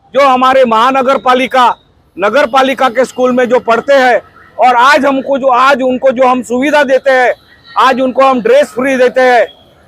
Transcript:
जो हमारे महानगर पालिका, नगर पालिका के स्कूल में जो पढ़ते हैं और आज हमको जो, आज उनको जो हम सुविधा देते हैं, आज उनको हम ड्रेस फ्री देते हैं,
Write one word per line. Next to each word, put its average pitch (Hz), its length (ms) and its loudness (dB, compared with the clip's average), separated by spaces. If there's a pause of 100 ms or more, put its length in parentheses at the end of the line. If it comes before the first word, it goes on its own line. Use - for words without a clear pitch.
(140)
जो 269 140 2
हमारे 262 380 2
महानगर 262 520 0
पालिका, 254 500 0 (500)
नगर 214 280 0
पालिका 262 440 -2
के 240 160 -2
स्कूल 254 260 -2
में 254 140 0
जो 240 160 0
पढ़ते 233 320 -2
हैं 254 280 2 (360)
और 247 180 2
आज 269 300 2
हमको 269 320 -2
जो, 262 100 -2
आज 262 340 2
उनको 254 300 0
जो 254 160 0
हम 254 160 0
सुविधा 277 400 -2
देते 262 280 0
हैं, 247 220 0 (440)
आज 247 240 0
उनको 262 240 0
हम 262 160 0
ड्रेस 247 280 2
फ्री 262 280 -4
देते 254 240 0
हैं, 247 240 2 (420)